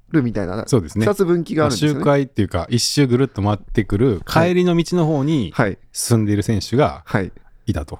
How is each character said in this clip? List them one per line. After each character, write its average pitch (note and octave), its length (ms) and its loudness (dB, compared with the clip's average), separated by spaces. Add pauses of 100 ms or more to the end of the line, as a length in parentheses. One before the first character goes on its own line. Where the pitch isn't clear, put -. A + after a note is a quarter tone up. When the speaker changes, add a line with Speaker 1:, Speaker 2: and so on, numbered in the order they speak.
(120)
Speaker 1:
る D3+ 120 2
み A#2 100 -2
た G#2 100 -2
い E2+ 40 -4
な、 F#2+ 200 -6
Speaker 2:
そ C3 100 2
う G2 40 4
で D#2 80 -8
す - 80 -6
ね。 A2 80 2
Speaker 1:
二 G3+ 80 2
つ G3 120 0
分 E3+ 180 0
岐 D#3 120 -6
が D#3 100 2
あ - 20 2
る C3+ 60 0
ん - 20 -2
で F#2+ 40 -4
す D3 60 0
よ D3+ 60 2
ね。 C#3+ 40 -2
Speaker 2:
ま C#3+ 60 -6
あ、 - 20 -4
周 - 20 0
回 C#3+ 180 4
っ - 40 -2
て - 140 -4
い F#2+ 40 2
う - 20 -4
か、 E2+ 220 -4
一 A#2+ 100 2
周 - 260 2
ぐ B2 120 2
る C3+ 80 4
っ - 20 -2
と - 140 -6
回 G#2 140 0
っ - 20 -8
て - 260 -4
く G2 140 -2
る、 A2 280 0
Speaker 1:
は E3 200 2
い。 F3+ 40 2
Speaker 2:
帰 F3+ 60 0
り F3+ 80 2
の F3 140 2
道 E3+ 180 0
の E3+ 100 2
方 D3+ 200 0
に D3+ 280 0
Speaker 1:
は A2+ 140 0
い。 F#2 100 -6 (140)
Speaker 2:
進 - 280 0
ん G#2+ 60 0
で G#2 60 0
い G2+ 60 2
る G2+ 60 0
選 G#2+ 180 0
手 - 160 -4
が D2+ 280 0
Speaker 1:
は A2 140 -2
い。 F2+ 120 -6 (360)
Speaker 2:
い F2+ 60 -2
た D#2 120 -4
と。 - 140 -14